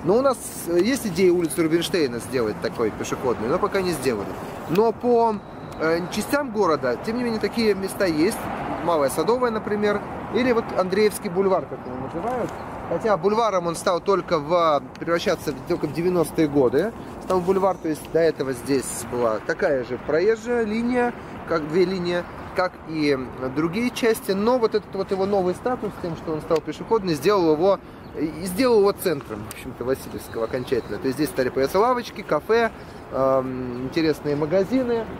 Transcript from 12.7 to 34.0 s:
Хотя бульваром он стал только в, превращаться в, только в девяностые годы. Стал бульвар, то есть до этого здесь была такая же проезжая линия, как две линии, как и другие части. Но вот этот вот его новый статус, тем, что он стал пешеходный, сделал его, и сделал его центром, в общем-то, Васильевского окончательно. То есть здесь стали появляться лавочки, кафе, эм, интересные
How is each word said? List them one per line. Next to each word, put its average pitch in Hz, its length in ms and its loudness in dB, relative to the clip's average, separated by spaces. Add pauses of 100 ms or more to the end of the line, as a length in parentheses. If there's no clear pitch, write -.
Хотя 196 280 2
бульваром 196 520 2
он 165 80 -2
стал 180 240 2
только 175 380 2
в, 151 440 4 (160)
превращаться 170 540 0
в, 131 160 -10
только 170 180 0
в 143 60 -4
девяностые 165 560 2
годы. 143 440 4 (300)
Стал 185 180 2
бульвар, 185 360 2
то 170 120 -6
есть - 240 -4
до 160 80 4
этого 147 340 2
здесь 123 580 -2
была 117 340 2
такая 156 380 0
же 120 220 -6
проезжая 220 580 2
линия, 240 500 0 (340)
как 160 200 0
две 175 160 4
линии, 175 400 -2 (320)
как 185 160 0 (160)
и 151 280 2 (380)
другие 170 360 0
части. 226 420 0
Но 220 260 2
вот 220 160 0
этот - 200 -2
вот 190 180 -4
его 190 140 0
новый 185 280 2
статус, 247 380 -4 (100)
тем, 165 140 -4
что - 160 -8
он 156 80 -4
стал 156 200 0
пешеходный, 175 540 -2
сделал 165 380 4
его, 180 260 4 (400)
и 156 260 -4
сделал 220 360 4
его 196 120 6
центром, 135 560 -2
в - 60 -12
общем-то, 120 300 -10
Васильевского 120 600 -4
окончательно. 120 540 -2
То - 80 -4
есть 131 100 0
здесь 147 140 0
стали 127 180 0
появляться 135 300 0
лавочки, 240 420 0
кафе, 220 500 2 (400)
эм, 131 760 0
интересные 147 520 0